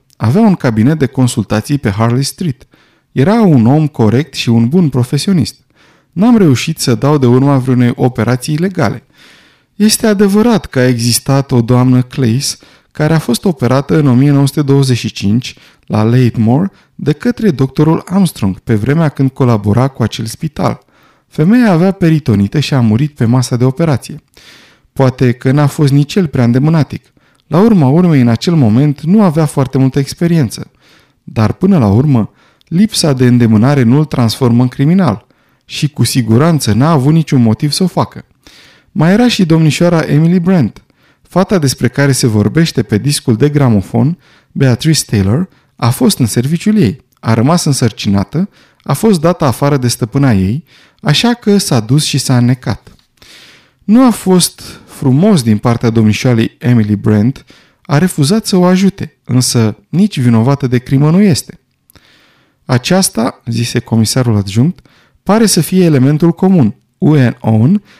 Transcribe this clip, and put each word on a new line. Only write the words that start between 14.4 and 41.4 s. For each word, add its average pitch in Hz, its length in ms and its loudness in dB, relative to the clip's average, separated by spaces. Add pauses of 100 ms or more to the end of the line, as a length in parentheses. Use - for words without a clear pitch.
sute 151 140 -4
douăzeci 135 360 0
și 107 140 -8
cinci 107 440 -4 (300)
la 107 180 -2
Lathmore 120 680 0 (240)
de 151 160 -4
către 226 400 -2
doctorul 143 540 -2
Armstrong, 165 540 -2
pe 113 160 -4
vremea 143 340 0
când 135 200 -2
colabora 120 580 0
cu 127 160 -6
acel 110 220 -6
spital. 117 540 -8 (480)
Femeia 214 440 2
avea 180 200 2
peritonită 151 680 0
și - 140 -4
a 135 60 0
murit 117 360 0
pe 123 100 -2
masa 123 300 0
de 117 80 -2
operație. 143 600 -4 (680)
Poate 127 380 0
că 131 200 -4
n-a 147 160 2
fost 139 240 0
nici 143 240 0
el 185 120 0
prea 131 160 -2
îndemânatic. 139 720 -2 (340)
La 151 120 0
urma 196 280 4
urmei, 156 340 2
în 117 60 2
acel 117 260 0
moment, 135 480 2
nu 202 220 2
avea 160 220 0
foarte 139 320 -4
multă 131 220 0
experiență. 160 720 -4 (520)
Dar, 110 280 -2
până 196 260 0
la 113 100 2
urmă, 117 440 0 (360)
lipsa 170 460 0
de 127 140 2
îndemânare 120 560 2
nu-l 139 220 2
transformă 120 560 0
în 127 60 0
criminal. 147 600 -2 (380)
Și - 240 -6
cu - 140 -4
siguranță 123 680 0
n-a 139 180 2
avut 147 220 2
niciun 151 280 0
motiv 117 300 0
să - 120 -4
o 180 40 0
facă. - 380 -6 (640)
Mai 160 200 2
era 240 160 2
și 202 180 0
domnișoara 160 540 2
Emily 160 400 0
Brent. 170 440 0 (380)
Fata 196 360 -2